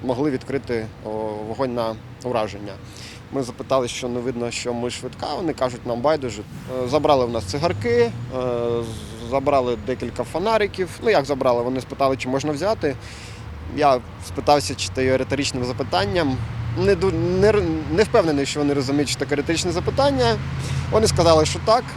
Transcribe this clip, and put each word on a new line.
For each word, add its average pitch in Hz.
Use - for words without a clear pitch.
могли 131
відкрити, 123
о, 110
вогонь 123
на 113
ураження. 104
Ми 135
запитали, 123
що -
не 123
видно, 120
що 120
ми 120
швидка. -
Вони 180
кажуть, 123
нам 120
байдуже. 127
Е, 123
забрали 143
в 117
нас 117
цигарки, 175
е, 233
з-, 117
забрали 135
декілька 123
фонариків. 196
Ну, 233
як 160
забрали? 131
Вони 127
спитали, 135
чи 123
можна 135
взяти. 151
Я 139
спитався, 143
чи -
то 131
є 131
риторичним 131
запитанням. 165
Не 196
ду-, 180
не 202
р-, 208
не 180
впевнений, 156
що -
вони 143
розуміють, 143
що -
таке 143
риторичне 160
запитання. 233
Вони 214
сказали, 165
що -
так. 226